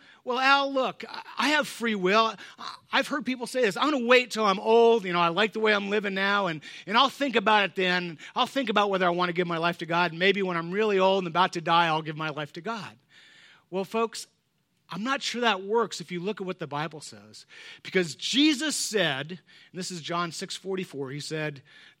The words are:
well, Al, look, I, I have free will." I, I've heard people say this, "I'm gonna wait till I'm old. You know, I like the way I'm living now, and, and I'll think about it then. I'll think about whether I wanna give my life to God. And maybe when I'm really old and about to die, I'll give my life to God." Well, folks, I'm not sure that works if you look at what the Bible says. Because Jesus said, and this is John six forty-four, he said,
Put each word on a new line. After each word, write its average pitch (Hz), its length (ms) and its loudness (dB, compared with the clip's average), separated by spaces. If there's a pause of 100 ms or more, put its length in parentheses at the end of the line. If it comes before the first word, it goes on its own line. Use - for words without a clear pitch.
(240)
well, 247 160 -4
Al, 277 340 4
look, 247 340 -2
I, - 140 -12 (160)
I 240 120 2
have 302 180 2
free 220 260 -2
will." 208 400 2 (260)
I, - 160 -14 (160)
I've 254 160 0
heard 277 180 -6
people 247 200 -6
say 254 160 -2
this, 208 160 2
"I'm 262 140 0
gonna 254 140 0
wait 247 260 6
till 220 140 0
I'm 196 140 2
old. 226 460 6
You 180 80 -4
know, 175 80 2
I 170 80 4
like 196 240 0
the 220 60 -4
way 214 140 4
I'm 202 160 -2
living 202 260 -2
now, 196 320 0
and, 156 140 -4 (260)
and 208 100 2
I'll 262 120 6
think 269 260 -2
about 208 300 4
it 170 100 -6
then. 180 420 0 (180)
I'll 240 120 0
think 262 220 -4
about 208 200 2
whether 185 160 2
I 175 60 4
wanna 175 220 0
give 175 140 0
my 170 100 -4
life 170 220 0
to 170 60 -8
God. 170 260 0
And 160 80 -8
maybe 196 220 4
when 180 160 -2
I'm 170 140 -4
really 208 280 2
old 190 200 4
and 180 80 -4
about 175 260 2
to 170 80 -6
die, 170 260 4
I'll 160 140 0
give 156 160 -8
my 156 120 -4
life 147 240 -8
to 175 80 -12
God." 170 340 -10 (720)
Well, 185 160 -4
folks, 226 420 -4 (640)
I'm 180 120 -8
not 269 180 -2
sure 240 200 -6
that 208 200 2
works 208 400 -2
if 170 100 -12
you 175 80 -6
look 202 220 -6
at 185 60 -8
what 180 100 -8
the 165 80 -8
Bible 147 340 -6
says. 107 460 -20 (380)
Because 170 320 0
Jesus 294 600 2
said, 156 540 -2
and - 500 -18
this 180 120 -8
is 175 100 -10
John 170 300 -4
six - 240 -10
forty-four, 180 560 -8
he 147 80 -10
said, 151 420 -8 (400)